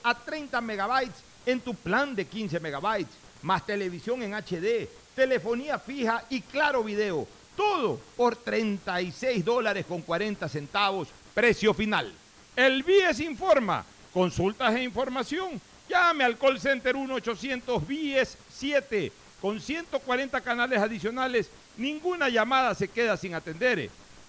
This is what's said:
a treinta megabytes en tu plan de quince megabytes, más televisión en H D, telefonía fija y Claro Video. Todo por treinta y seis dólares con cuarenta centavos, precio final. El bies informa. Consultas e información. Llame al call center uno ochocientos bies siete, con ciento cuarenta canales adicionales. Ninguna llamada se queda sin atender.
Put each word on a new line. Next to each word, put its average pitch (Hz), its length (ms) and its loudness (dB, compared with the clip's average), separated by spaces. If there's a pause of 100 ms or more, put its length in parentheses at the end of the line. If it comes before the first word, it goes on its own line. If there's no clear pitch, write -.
a 240 100 2
treinta 285 460 -6
megabytes 226 560 -2 (280)
en 254 140 2
tu 240 160 -6
plan 247 400 0
de 190 120 -4
quince 180 340 -4
megabytes, 160 520 -4 (300)
más 175 240 0
televisión 202 560 -4
en 202 120 -6
H 180 260 -6
D, 208 280 0 (280)
telefonía 254 640 0
fija 233 500 -2
y 262 100 -2
Claro 269 440 0
Video. 202 420 -2 (300)
Todo 339 420 0 (180)
por 233 200 2
treinta 202 680 -2
y 180 80 -4
seis 240 340 -2
dólares 220 440 0
con 170 140 -6
cuarenta 180 460 -2
centavos, 190 600 -2 (260)
precio 214 400 4
final. 180 380 -2 (420)
El 262 300 4
bies 359 340 6
informa. 269 640 2 (300)
Consultas 196 640 2
e 254 80 0
información. 254 760 -4 (280)
Llame 339 340 4
al 240 160 2
call 269 220 2
center 254 340 0
uno 262 220 -4
ochocientos 240 720 -4
bies 277 500 0 (100)
siete, 254 640 -2 (300)
con 202 200 -2
ciento 302 400 -6
cuarenta 254 400 -2
canales 247 380 0
adicionales. 226 680 0 (300)
Ninguna 302 500 -2
llamada 233 460 4
se 196 140 -4
queda 226 280 0
sin 175 180 -8
atender. 165 540 -2 (400)